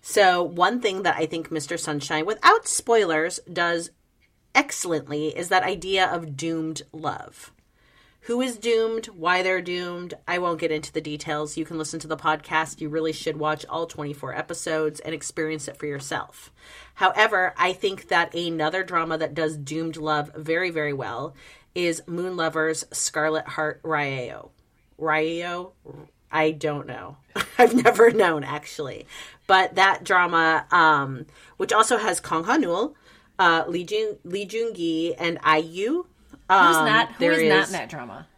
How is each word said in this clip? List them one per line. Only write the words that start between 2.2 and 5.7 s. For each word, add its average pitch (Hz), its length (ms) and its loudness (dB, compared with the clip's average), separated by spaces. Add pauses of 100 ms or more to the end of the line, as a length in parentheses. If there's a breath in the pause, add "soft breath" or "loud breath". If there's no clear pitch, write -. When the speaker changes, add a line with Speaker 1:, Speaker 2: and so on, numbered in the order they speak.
Speaker 1:
without 339 420 4
spoilers, 180 720 0 (120)
does 170 400 -2 (600)
excellently 156 760 -2
is 170 180 -6
that 185 160 2
idea 185 420 0